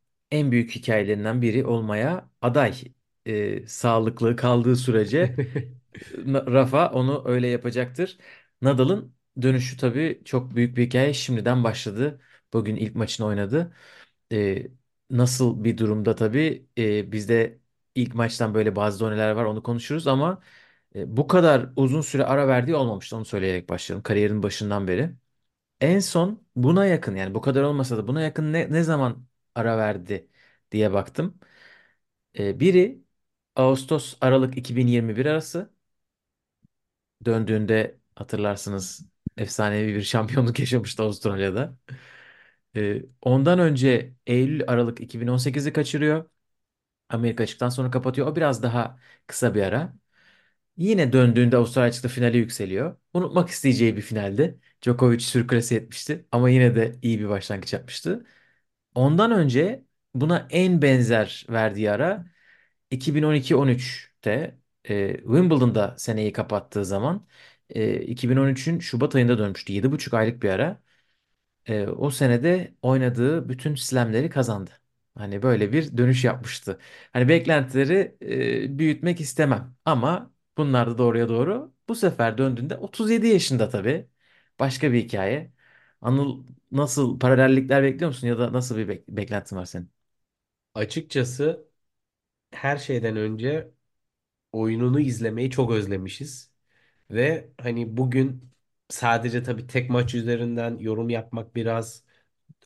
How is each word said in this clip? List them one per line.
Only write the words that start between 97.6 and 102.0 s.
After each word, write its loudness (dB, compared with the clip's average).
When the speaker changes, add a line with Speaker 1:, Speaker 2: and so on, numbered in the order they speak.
Speaker 2:
hani -6
bugün 0
sadece -2
tabii -8
tek -4
maç 0
üzerinden -4
yorum -4
yapmak -8
biraz -4